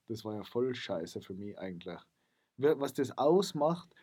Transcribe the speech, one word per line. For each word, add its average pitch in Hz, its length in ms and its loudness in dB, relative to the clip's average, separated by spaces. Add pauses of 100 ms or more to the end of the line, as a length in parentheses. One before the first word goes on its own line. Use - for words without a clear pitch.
das 110 180 -8
war 107 100 -4
ja 101 100 -6
voll 123 300 0
scheiße 95 460 -4
für 95 140 -12
mich 101 240 -10
eigentlich. 90 400 -8 (580)
Wer-, 139 240 4
was 139 140 0
das 131 240 -2
ausmacht, 165 720 4 (140)